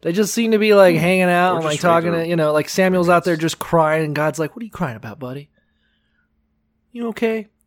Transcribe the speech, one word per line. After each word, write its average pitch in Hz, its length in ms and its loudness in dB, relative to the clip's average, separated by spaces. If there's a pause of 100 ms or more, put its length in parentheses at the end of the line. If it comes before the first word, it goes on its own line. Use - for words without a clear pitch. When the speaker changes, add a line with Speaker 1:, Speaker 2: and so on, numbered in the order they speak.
Speaker 1:
They 170 120 -4
just 202 200 0
seem 226 180 -2
to 220 60 2
be, 214 160 4
like, 185 220 6
Speaker 2:
Hmm. 156 60 0
Speaker 1:
hanging 185 220 2
out 180 300 2
Speaker 2:
Or - 40 -2
Speaker 1:
and, 160 80 -4
like, 151 80 -2
Speaker 2:
just 147 80 -6
Speaker 1:
talking 170 300 2
to, 170 80 -2
Speaker 2:
regular 165 100 -4
Speaker 1:
you 175 80 -2
know, 151 160 0
like, 151 160 0
Samuel's 185 400 0
out 170 160 4
there 175 80 0
Speaker 2:
roommates. 156 80 -4
Speaker 1:
just 160 180 -4
crying 160 460 0
and 151 100 -6
God's 151 240 -4
like, 156 160 -6
"What 233 60 -14
are 233 40 -12
you 208 60 -16
crying 135 240 -8
about, 110 240 -16
buddy? 139 300 -14 (1400)
You 233 160 -8
okay?" 220 400 -6 (180)